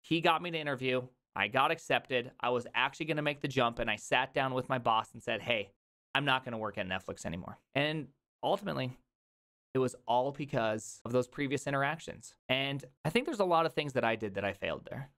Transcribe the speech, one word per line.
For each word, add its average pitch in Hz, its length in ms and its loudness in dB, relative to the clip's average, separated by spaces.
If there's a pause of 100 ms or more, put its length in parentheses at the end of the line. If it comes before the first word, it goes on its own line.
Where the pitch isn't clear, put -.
he 165 200 0
got 165 200 4
me 175 100 -6
to 165 60 -4
interview. 131 440 0 (340)
I 98 120 2
got 131 240 2
accepted. 127 680 0
I 120 100 0
was 120 260 0
actually 139 320 0
gonna 151 140 0
make 147 200 -2
the 165 60 -2
jump, 123 320 2
and 117 100 -2
I 107 60 2
sat 131 380 0
down 131 200 0
with 127 160 -2
my 131 80 2
boss 113 360 2
and 113 100 -16
said, 113 180 -2
"Hey, 113 300 0 (420)
I'm 139 120 2
not 131 200 2
gonna 117 120 -6
work 107 200 -4
at 101 100 -4
Netflix - 380 -6
anymore." 85 320 -8 (180)
And 151 320 -2 (360)
ultimately, 147 540 -2 (760)
it 131 60 2
was 127 160 2 (120)
all 127 240 2
because 117 720 -2
of - 80 -6
those 123 160 2
previous 139 380 -4
interactions. 139 680 -4 (120)
And 135 380 -2 (180)
I 160 60 0
think 240 160 2
there's 285 140 -4
a 202 60 6
lot 165 200 6
of 156 80 0
things 147 200 -2
that 123 100 2
I 113 120 4
did 107 200 -6
that 98 100 -2
I 98 80 0
failed 82 360 -4
there. 135 280 -10